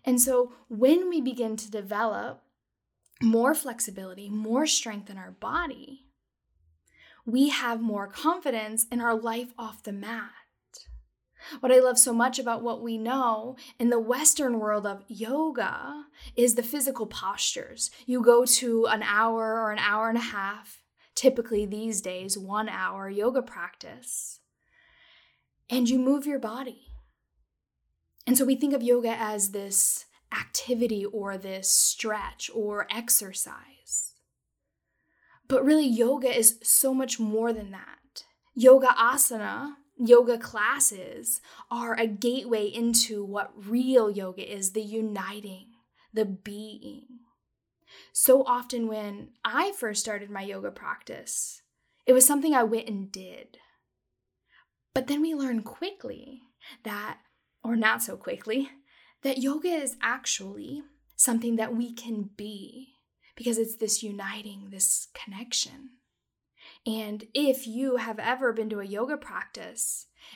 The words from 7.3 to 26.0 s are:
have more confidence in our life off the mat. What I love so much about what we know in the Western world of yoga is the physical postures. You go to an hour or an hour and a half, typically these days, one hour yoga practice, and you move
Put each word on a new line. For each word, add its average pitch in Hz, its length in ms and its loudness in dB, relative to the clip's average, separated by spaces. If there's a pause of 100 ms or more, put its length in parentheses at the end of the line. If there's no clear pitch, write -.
have 233 320 -2
more 208 260 -2
confidence 226 840 -2
in 240 80 -2
our 233 140 2
life 233 440 -4
off 220 240 -14
the 208 100 -10
mat. 208 380 -10 (1300)
What 254 120 4
I 254 60 12
love 254 200 6
so 247 140 6
much 240 260 2
about 233 240 -4
what 226 200 -6
we 226 160 -6
know 233 580 -2 (220)
in 240 120 2
the 233 80 4
Western 247 600 2
world 214 280 -2
of 196 220 -10
yoga 269 960 -6 (320)
is 240 180 6
the 240 80 0
physical 254 440 -4
postures. - 840 -6 (160)
You 247 160 0
go 240 220 10
to 233 420 4
an 214 160 2
hour 226 600 2
or 214 100 0
an 208 60 -6
hour 214 300 2
and 226 100 2
a 233 40 -4
half, 208 600 -8 (320)
typically 233 500 4
these 214 360 -6
days, 185 360 -6
one 208 320 -4
hour 190 400 -6
yoga 226 340 0
practice, - 1000 -12 (1300)
and 240 180 2
you 254 100 4
move 269 280 2